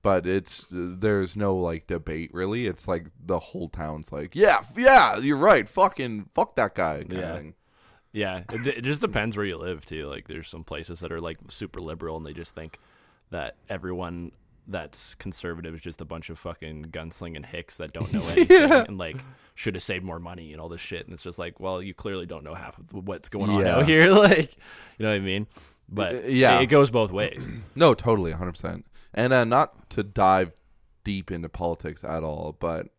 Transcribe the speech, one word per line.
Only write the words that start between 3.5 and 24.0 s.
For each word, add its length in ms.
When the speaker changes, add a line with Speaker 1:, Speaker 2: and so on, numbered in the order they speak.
Speaker 1:
town's 460
like, 240
"Yeah, 240
f-, 160
yeah, 400
you're 180
right. 320
Fucking 640
fuck 220
that 200
guy," 240
kinda 180
Speaker 2:
Yeah. 180
Speaker 1:
thing. 180
Speaker 2:
Yeah, 380
it 120
d-, 80
it 120
just 180
depends 360
where 80
you 120
live 280
too. 220
Like, 220
there's 180
some 160
places 380
that 100
are, 80
like, 180
super 320
liberal 340
and 100
they 80
just 220
think 240
that 280
everyone 640
that's 480
conservative 580
is 80
just 200
a 40
bunch 240
of 80
fucking 480
gunslinging 600
hicks 320
that 160
don't 200
Speaker 1:
<laughs> 40
Speaker 2:
know 120
anything 400
Speaker 1:
Yeah. 180
Speaker 2:
and, 100
like, 200
should 200
have 80
saved 200
more 160
money 320
and 100
all 80
this 120
shit. 240
And 80
it's 100
just 160
like, 200
well, 220
you 120
clearly 320
don't 180
know 100
half 240
of 160
what's 220
going 200
on 120
Speaker 1:
Yeah. 160
Speaker 2:
out 80
here. 260